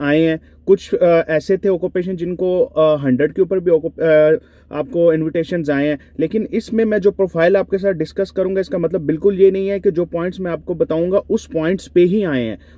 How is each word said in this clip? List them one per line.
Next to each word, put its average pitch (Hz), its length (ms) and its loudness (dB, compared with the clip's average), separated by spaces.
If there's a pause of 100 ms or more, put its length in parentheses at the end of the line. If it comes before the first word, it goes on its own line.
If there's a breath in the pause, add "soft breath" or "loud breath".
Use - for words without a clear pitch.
आए 143 200 2
हैं। 160 200 0 (260 soft breath)
कुछ, - 280 2
अ, 170 340 4
ऐसे 160 280 0
थे 196 120 -4
ऑक्यूपेशन 185 480 -4
जिनको, 180 440 -2
अ, 156 440 2
हंड्रेड 139 280 0
के 190 100 0
ऊपर 185 160 -2
भी 175 120 -2
ऑक्यू-, 160 300 0
अ, 156 360 4 (360 soft breath)
आपको 160 400 2
इन्विटेशंस 160 580 -2
आए 143 160 0
हैं। 151 120 -2 (220 soft breath)
लेकिन 202 320 -2
इसमें 226 320 -2
मैं 214 140 0
जो 196 120 2
प्रोफाइल 180 460 2
आपके 190 220 -2
साथ 196 140 0
डिस्कस 170 380 -6
करूंगा, 190 300 -2
इसका 185 180 -4
मतलब 165 220 -2
बिल्कुल 160 400 0
ये 190 100 8
नहीं 190 180 -2
है 196 120 -4
कि 196 100 0
जो 170 140 0
पॉइंट्स 170 360 -6
मैं 180 100 -6
आपको 165 240 -6
बताऊंगा 165 440 0
उस - 280 -4
पॉइंट्स 160 400 -4
पे - 140 2
ही 180 220 2
आए 143 200 -2
हैं, 110 160 -6 (200 soft breath)